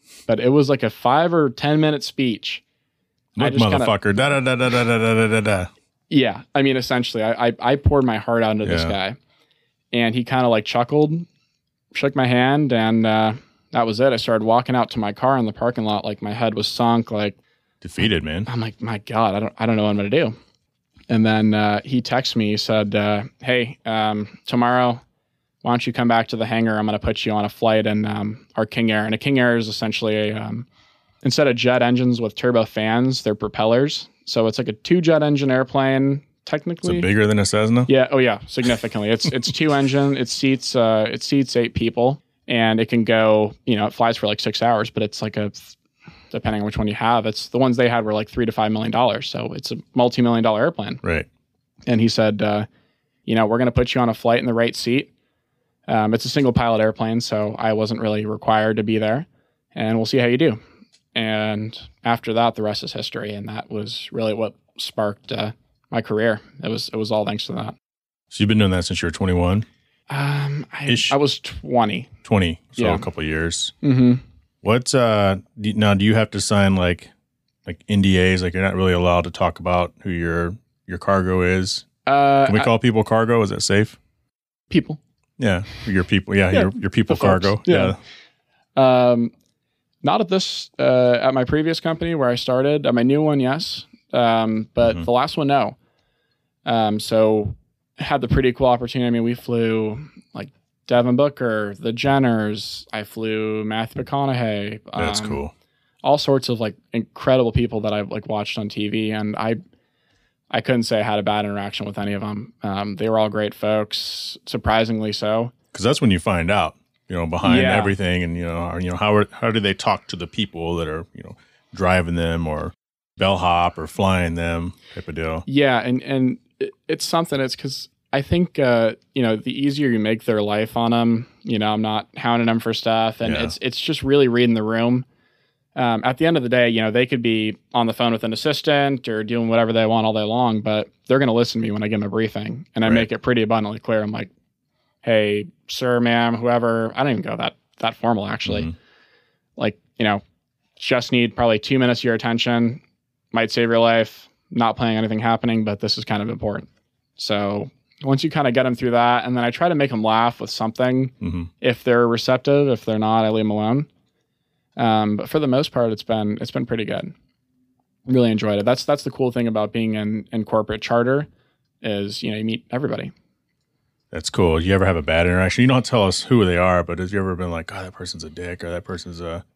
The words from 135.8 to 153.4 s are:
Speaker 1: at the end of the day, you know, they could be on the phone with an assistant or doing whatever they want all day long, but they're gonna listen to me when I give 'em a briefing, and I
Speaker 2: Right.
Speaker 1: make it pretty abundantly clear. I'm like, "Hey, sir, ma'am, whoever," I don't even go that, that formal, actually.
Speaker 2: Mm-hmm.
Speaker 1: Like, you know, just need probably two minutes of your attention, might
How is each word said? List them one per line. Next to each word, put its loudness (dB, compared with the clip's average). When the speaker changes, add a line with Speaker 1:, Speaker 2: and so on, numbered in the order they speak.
Speaker 1:
at -2
the 2
end 2
of 0
the -4
day, 4
you 0
know, 0
they 2
could -2
be 0
on 2
the 0
phone 0
with -2
an -4
assistant 0
or -4
doing -2
whatever 4
they 4
want 2
all 2
day -2
long, 0
but -2
they're 4
gonna 2
listen 0
to -2
me -4
when -4
I -2
give -2
'em -4
a -10
briefing, -4
and 0
I 4
Speaker 2:
Right. 4
Speaker 1:
make 2
it -4
pretty 0
abundantly -2
clear. -2
I'm -4
like, -8
"Hey, 0
sir, 0
ma'am, 2
whoever," 0
I 0
don't 0
even -2
go -8
that, -6
that -4
formal, 0
actually. -4
Speaker 2:
Mm-hmm. -8
Speaker 1:
Like, -2
you 0
know, 2
just -2
need 2
probably 2
two 0
minutes 2
of -4
your 2
attention, 0
might 0